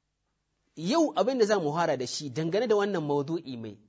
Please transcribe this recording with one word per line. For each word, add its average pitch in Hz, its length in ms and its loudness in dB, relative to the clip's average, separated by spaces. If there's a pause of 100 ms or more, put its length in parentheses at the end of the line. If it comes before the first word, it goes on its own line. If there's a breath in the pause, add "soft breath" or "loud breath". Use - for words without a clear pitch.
(760)
yau 269 400 2
abin 240 220 2
da 220 80 6
za 202 120 4
mu 151 140 0
fara 160 240 0
da 127 100 -4
shi 147 240 -8
dangane 165 380 -2
da 214 80 4
wannan 202 280 0
maudu'i 143 520 -2
mai 110 220 -12 (100)